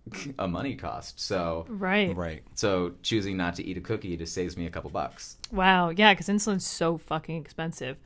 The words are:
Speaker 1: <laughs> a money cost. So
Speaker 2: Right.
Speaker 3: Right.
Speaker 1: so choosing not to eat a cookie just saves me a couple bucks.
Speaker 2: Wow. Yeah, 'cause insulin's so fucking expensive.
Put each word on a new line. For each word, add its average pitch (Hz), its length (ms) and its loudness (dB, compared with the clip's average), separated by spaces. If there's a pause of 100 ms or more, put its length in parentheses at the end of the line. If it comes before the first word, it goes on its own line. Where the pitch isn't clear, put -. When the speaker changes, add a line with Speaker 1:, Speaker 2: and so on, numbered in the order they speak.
(100)
Speaker 1:
<laughs> - 280 -10
a 98 80 0
money 104 300 -2
cost. - 420 -10
So 85 500 -2
Speaker 2:
Right. 104 460 0
Speaker 3:
Right. 82 280 -6 (120)
Speaker 1:
so 90 380 2 (100)
choosing 98 340 0
not 87 200 0
to 98 100 -6
eat 90 100 -6
a 87 40 -8
cookie 101 360 -4
just 82 180 -8
saves 87 220 -4
me 85 100 -4
a 82 40 -6
couple 82 200 -8
bucks. - 460 -8 (140)
Speaker 2:
Wow. 185 380 6
Yeah, 196 260 8
'cause 180 140 -6
insulin's 202 380 2
so 165 320 2
fucking 160 420 -6
expensive. 147 640 -6